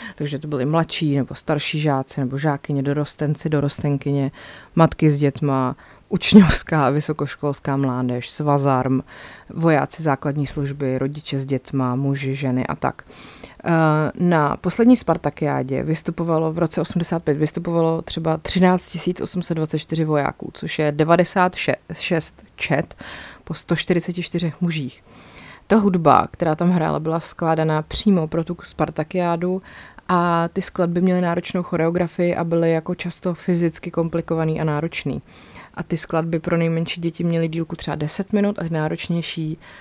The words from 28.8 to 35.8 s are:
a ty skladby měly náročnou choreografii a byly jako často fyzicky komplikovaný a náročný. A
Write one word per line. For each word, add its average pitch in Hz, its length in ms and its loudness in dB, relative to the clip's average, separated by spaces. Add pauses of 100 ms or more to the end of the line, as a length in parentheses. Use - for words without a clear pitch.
a 170 440 2
ty 190 80 -2
skladby 175 400 0
měly 180 200 4
náročnou 175 420 -2
choreografii 170 720 0
a - 80 -2
byly 165 280 2
jako 165 240 -2
často 175 380 -6
fyzicky 170 580 -2
komplikovaný 160 720 -2
a - 20 0
náročný. 156 580 -2 (520)
A 170 100 -10